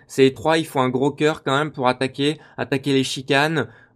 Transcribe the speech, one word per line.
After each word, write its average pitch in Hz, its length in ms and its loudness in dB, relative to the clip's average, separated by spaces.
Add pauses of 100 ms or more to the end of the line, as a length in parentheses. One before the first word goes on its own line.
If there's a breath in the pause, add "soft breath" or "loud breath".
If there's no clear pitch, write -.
c'est 135 200 4
étroit, 156 320 0
il 160 80 -2
faut 147 140 -4
un 127 80 2
gros 131 220 0
cœur 151 320 -2
quand 135 140 -2
même 147 140 -2
pour 131 160 -4
attaquer, 131 520 -2 (180 loud breath)
attaquer 139 360 -4
les 135 120 2
chicanes, 143 640 -2 (260 loud breath)